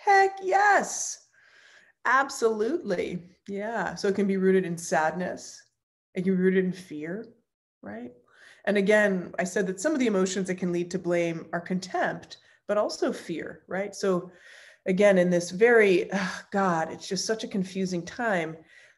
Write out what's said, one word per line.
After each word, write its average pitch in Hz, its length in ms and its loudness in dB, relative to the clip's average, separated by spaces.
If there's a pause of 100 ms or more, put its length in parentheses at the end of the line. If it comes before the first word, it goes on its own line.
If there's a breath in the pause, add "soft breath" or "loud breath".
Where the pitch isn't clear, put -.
Heck 392 380 4
yes, 381 840 2 (800 soft breath)
absolutely. 226 1160 0 (260)
Yeah, 202 460 -6
so 190 140 -2
it 196 60 2
can 208 120 2
be 196 100 2
rooted 190 280 4
in 170 140 -6
sadness. 175 840 -4 (520)
It 185 80 -6
can 190 140 2
be 180 60 0
rooted 185 220 4
in 185 80 -2
fear, 170 540 -10 (560)
right? 233 300 -14 (520 loud breath)
And 196 120 0
again, 202 640 2
I 180 60 0
said 185 220 -2
that 190 140 -6
some 311 120 0
of 302 60 0
the 254 80 2
emotions 190 400 0
that 185 100 -4
can 180 160 -2
lead 175 200 -2
to 185 60 -4
blame 170 540 -2
are 175 80 -4
contempt, 185 800 -4 (280 soft breath)
but 208 120 0
also 254 340 -2
fear, - 540 -10
right? 196 280 -6
So 180 360 -2 (560 loud breath)
again, 196 320 6
in 175 120 4
this 175 200 0
very, 208 600 6
ugh, 185 400 -6
God, 180 400 0
it's - 180 -14
just 185 180 -4
such 220 180 -2
a 233 40 -8
confusing 185 560 -4
time. 175 520 -2 (420 loud breath)